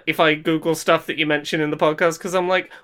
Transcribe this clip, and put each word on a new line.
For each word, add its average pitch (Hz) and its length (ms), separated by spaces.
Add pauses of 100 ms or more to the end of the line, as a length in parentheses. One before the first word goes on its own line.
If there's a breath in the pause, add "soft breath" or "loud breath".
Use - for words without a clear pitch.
if 160 140
I 156 160
Google 160 400
stuff 165 300
that - 120
you 156 80
mention 151 340
in 151 100
the 151 60
podcast, 180 440
'cause 185 160
I'm 180 100
like, 185 240 (140 loud breath)